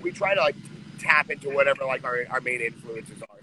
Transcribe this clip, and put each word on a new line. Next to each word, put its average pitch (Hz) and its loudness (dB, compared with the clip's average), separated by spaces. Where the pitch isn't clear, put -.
we 180 -4
try 196 2
to, 190 4
like, 151 4
tap 151 4
into 143 -6
whatever, 139 4
like, 131 -4
our, 123 -2
our 127 0
main 123 -2
influences 113 -8
are. - -18